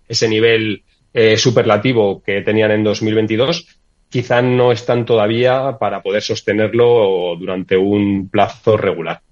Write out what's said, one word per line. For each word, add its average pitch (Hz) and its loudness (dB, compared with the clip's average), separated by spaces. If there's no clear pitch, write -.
ese 120 -2
nivel, 110 0
eh, 110 4
superlativo 110 2
que 101 -4
tenían 107 0
en 107 0
dos 104 -2
mil 107 -2
veintidós, 110 -2
quizá 123 -2
no 123 2
están 120 -2
todavía 123 0
para 101 -4
poder 101 -4
sostenerlo 107 0
durante 92 -4
un 98 0
plazo 104 0
regular. 82 -4